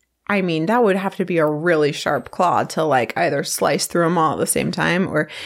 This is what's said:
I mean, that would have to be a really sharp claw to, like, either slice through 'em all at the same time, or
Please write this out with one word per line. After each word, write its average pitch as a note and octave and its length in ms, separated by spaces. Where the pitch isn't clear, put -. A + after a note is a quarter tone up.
I G3+ 140
mean, D#3+ 260
that A#3+ 160
would G3 120
have F#3+ 220
to F#3 80
be F3+ 120
a D#3 80
really D3+ 460
sharp C#3+ 400
claw D3 340
to, - 180
like, C3 340
either C#3+ 260
slice E3 420
through E3+ 200
'em E3+ 120
all D#3 160
at E2 60
the - 80
same - 240
time, E3+ 360
or D3+ 220